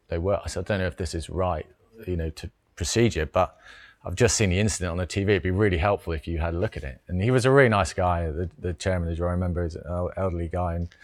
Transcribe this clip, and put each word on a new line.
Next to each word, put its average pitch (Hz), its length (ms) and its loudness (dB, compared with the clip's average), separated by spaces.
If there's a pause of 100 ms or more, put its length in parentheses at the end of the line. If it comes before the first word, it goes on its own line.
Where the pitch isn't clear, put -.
they 85 100 -4
work. 95 280 0
I - 20 -10
said, 95 160 -6
"I - 40 -8
don't 101 120 0
know 92 80 0
if 87 80 -6
this - 180 -6
is 80 160 -8
right, 85 380 -2 (400)
you 90 80 -2
know, 80 140 -2
to - 200 -12 (280)
procedure, 101 480 2
but 90 320 0 (480)
I've 92 100 -6
just 113 220 4
seen 104 120 4
the 90 100 2
incident 92 320 0
on 85 60 -4
the 90 80 -2
T 98 200 -2
V. 104 80 4
It'd 90 100 2
be 95 80 0
really 95 260 2
helpful 95 360 0
if 78 120 -6
you 82 120 -4
had 82 160 -2
a 85 40 -4
look 98 200 -4
at - 60 -6
it." 67 240 -12
And 90 140 -2
he 117 100 2
was 127 140 4
a 131 60 6
really 135 180 8
nice 101 220 2
guy, 87 400 0
the, 82 180 -4 (100)
the 90 140 -4
chairman 87 360 -2
of 85 40 -2
the 80 40 -4
jury. 87 120 0
I 90 40 0
remember 87 300 -2
he's 82 120 -4
an - 140 -14
el-, 87 260 -4
elderly 87 320 -2
guy 87 280 -2
and 85 120 -4 (160)